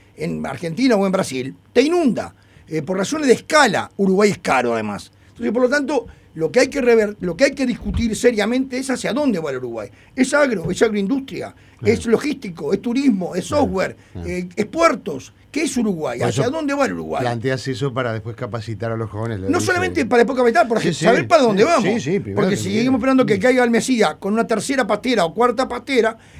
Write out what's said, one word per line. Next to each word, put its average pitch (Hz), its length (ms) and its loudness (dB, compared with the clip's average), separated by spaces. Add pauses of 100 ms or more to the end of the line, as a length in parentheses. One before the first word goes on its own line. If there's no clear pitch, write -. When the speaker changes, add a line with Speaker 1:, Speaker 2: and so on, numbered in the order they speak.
(160)
Speaker 1:
en 156 300 -6
Argentina 220 500 0
o 196 80 2
en 190 80 0
Brasil, 135 420 -4 (180)
te 240 100 4
inunda. 302 520 0 (340)
Eh, 156 140 -4
por 185 140 -4
razones 277 300 -2
de 240 80 8
escala, 233 600 2
Uruguay 196 340 4
es - 80 -2
caro 127 360 0
además. - 360 -6 (200)
Entonces, 233 220 -4
por 247 100 2
lo 247 60 4
tanto, 285 380 0 (280)
lo 160 180 -2
que 247 80 4
hay 269 80 2
que 277 140 -6
rever-, 220 380 4
lo 185 160 -4
que - 80 4
hay - 80 4
que 269 140 -4
discutir 220 480 -2
seriamente 247 640 0
es 262 120 -6
hacia 247 220 -4
dónde 254 260 0
va 156 120 -4
el 131 80 -4
Uruguay. 117 300 -8 (260)
¿Es - 200 0
agro? 226 360 0
¿Es 185 120 0
agroindustria? 196 720 -2 (240)
Speaker 2:
Claro. 208 160 2
Speaker 1:
¿Es 226 120 -6
logístico? 202 680 -2
¿Es 196 100 -2
turismo? 226 540 0
¿Es 180 100 -6
Speaker 2:
Claro, 294 160 0
Speaker 1:
software? 180 340 -2 (160)
Speaker 2:
claro. 175 160 -10
Speaker 1:
Eh, 180 260 -6
¿es 214 120 -2
puertos? 277 680 -2 (180)
¿Qué 302 120 -4
es 294 140 -2
Uruguay? 156 420 -2
Speaker 2:
Por 123 100 0
Speaker 1:
¿Hacia 117 140 0
Speaker 2:
eso 247 80 2
Speaker 1:
dónde 294 240 -2
va 277 120 2
el 185 60 -2
Uruguay? 156 300 -4
Speaker 2:
planteas 123 460 -2
eso 131 260 -4
para 123 180 -2
después 110 240 -8
capacitar 113 560 -8
a 113 40 -4
los 113 140 -6
jóvenes, 107 300 -6
lo - 80 -6
Speaker 1:
No 339 100 2
Speaker 2:
dice - 100 -2
Speaker 1:
solamente 359 380 0
para 240 180 2
después 254 120 -4
capacitar, 240 320 4
para 226 120 0
Speaker 2:
Sí, 185 120 0
Speaker 1:
saber 226 300 2
Speaker 2:
sí, 113 40 -4
Speaker 1:
para 311 160 6
dónde 208 200 4
Speaker 2:
sí, 285 60 4
Speaker 1:
vamos. 302 160 2 (100)
Speaker 2:
sí, 226 60 -2
sí, 156 200 -2
primero - 160 -8
Speaker 1:
Porque 190 140 2
Speaker 2:
que 202 60 0
Speaker 1:
si 139 120 -4
Speaker 2:
nada. 202 100 -2
Speaker 1:
seguimos 254 200 2
esperando 262 280 4
que 202 80 2
Speaker 2:
Sí. 196 60 0
Speaker 1:
caiga 254 240 4
el 240 60 2
Mesías 214 460 2
con 202 180 -4
una 226 120 0
tercera 240 400 0
pastera 208 380 0
o 160 80 -2
cuarta 247 360 0
pastera, 240 500 0 (220)